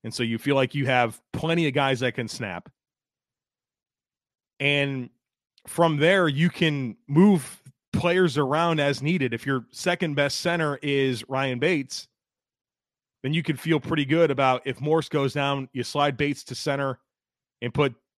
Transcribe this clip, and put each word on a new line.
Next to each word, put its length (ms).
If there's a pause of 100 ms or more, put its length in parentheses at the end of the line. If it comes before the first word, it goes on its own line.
And 100
so 100
you 140
feel 180
like 200
you 100
have 340 (120)
plenty 360
of 60
guys 280
that 140
can 120
snap. 420 (1900)
And 500 (580)
from 300
there, 300
you 220
can 480 (100)
move 540 (320)
players 440
around 440
as 200
needed. 320
If 120
your 260
second 440
best 260
center 400
is 480
Ryan 300
Bates, 480 (1160)
then 100
you 80
could 180
feel 200
pretty 240
good 280
about 340
if 160
Morse 260
goes 260
down, 380
you 120
slide 340
Bates 280
to 100
center 440 (640)
and 120
put 220 (220)